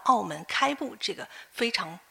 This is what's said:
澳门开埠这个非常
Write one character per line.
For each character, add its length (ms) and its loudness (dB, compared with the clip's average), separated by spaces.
澳 160 6
门 260 -6
开 280 2
埠 240 -6
这 160 -4
个 120 -10
非 200 0
常 280 -4